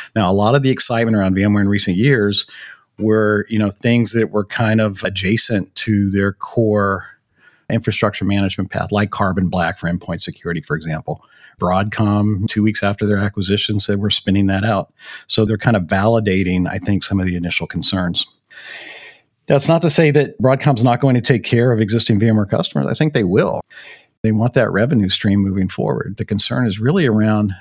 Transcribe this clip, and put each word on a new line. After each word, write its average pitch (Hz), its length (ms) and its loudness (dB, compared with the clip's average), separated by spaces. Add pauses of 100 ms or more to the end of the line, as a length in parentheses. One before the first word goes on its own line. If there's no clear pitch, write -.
(160)
Now, 95 160 2
a - 20 2
lot 104 220 2
of 143 80 2
the 131 60 0
excitement 113 480 0
around 95 180 2
V 98 80 2
M 104 100 2
ware 104 100 2
in 98 60 0
recent 98 280 0
years 107 480 2 (540)
were, 107 500 2
you 110 100 -2
know, 104 120 0
things 117 420 0
that 113 180 0
were 104 140 -2
kind 110 340 0
of 104 240 -2
adjacent 98 720 -2
to 101 360 0
their 98 220 0
core 98 720 0 (640)
infrastructure 110 540 -2
management 98 460 -2
path, 92 220 -6
like 101 200 0
Carbon 95 380 0
Black 85 300 -2
for 85 100 -4
endpoint 87 320 -6
security, 85 400 -6
for - 160 -6
example. 78 480 -8 (340)
Broadcom, 104 880 0
two 104 160 0
weeks 107 200 0
after 104 220 -2
their 104 120 0
acquisition, 101 600 -2
said, 101 200 -2
"We're 104 100 -2
spinning 98 380 0
that 95 160 0
out." 104 300 -2 (340)
So - 180 2
they're 107 120 0
kind 117 200 2
of 90 60 0
validating, 95 880 2
I - 100 -6
think, 101 240 -2
some 98 160 -2
of 92 60 0
the 90 100 -2
initial 85 320 -4
concerns. 87 580 -2 (1200)
That's 143 200 2
not 165 160 4
to 170 60 2
say 156 220 4
that 143 300 0
Broadcom's 131 420 2
not 120 180 2
going 135 140 4
to 120 60 2
take 117 220 0
care 120 280 2
of 113 80 2
existing 110 400 0
V 113 80 4
M 113 80 4
ware 104 100 2
customers. - 420 -2
I - 60 -2
think 156 200 -2
they 123 100 2
will. 90 380 0 (640)
They 110 80 2
want 110 220 0
that 113 160 2
revenue 104 400 2
stream 101 300 0
moving 95 280 0
forward. - 500 -4
The - 80 -6
concern 123 420 -2
is 101 120 -4
really 151 280 2
around 107 540 2